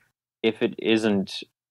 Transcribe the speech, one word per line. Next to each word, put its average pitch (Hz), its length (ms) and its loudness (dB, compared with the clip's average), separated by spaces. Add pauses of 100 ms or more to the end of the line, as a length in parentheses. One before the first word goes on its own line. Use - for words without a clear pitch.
(420)
if 110 200 0
it 110 160 0
isn't 107 680 0 (260)